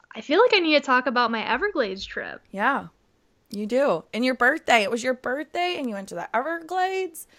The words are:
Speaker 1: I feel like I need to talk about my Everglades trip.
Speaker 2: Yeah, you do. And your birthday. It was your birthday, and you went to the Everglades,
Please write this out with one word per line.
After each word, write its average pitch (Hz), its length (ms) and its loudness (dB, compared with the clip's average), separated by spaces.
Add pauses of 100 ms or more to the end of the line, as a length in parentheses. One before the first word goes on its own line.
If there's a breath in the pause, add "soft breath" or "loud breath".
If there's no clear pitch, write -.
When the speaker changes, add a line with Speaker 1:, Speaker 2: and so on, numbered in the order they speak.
(120)
Speaker 1:
I 220 100 -16
feel 320 180 2
like 494 120 6
I 415 60 6
need 320 160 2
to 285 60 6
talk 262 260 2
about 240 240 2
my 220 180 -4
Everglades 240 560 -2
trip. 90 360 -10 (100)
Speaker 2:
Yeah, 208 380 -2 (600)
you 208 180 -8
do. 233 360 2 (100)
And 226 120 -2
your 254 100 2
birthday. 247 480 4
It 190 80 -2
was 220 140 -4
your 254 100 0
birthday, 311 640 -4
and 269 100 -6
you 214 60 -8
went 196 140 -10
to 175 80 -10
the - 200 -8
Everglades, 339 920 -4 (100)